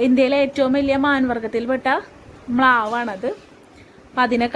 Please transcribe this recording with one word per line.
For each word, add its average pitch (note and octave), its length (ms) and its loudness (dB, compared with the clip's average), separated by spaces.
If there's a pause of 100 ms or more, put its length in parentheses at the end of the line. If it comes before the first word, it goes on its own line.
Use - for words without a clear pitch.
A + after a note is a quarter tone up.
ഇന്ത്യയിലെ C4 360 4
ഏറ്റവും C4+ 340 0
വലിയ C#4 160 0 (120)
മാൻവർഗത്തിൽപ്പെട്ട B3 800 -2 (720)
മ്ലാവാണത്. A#3 720 0 (800)
അപ്പം B3+ 160 -2
അതിനെ A#3+ 280 0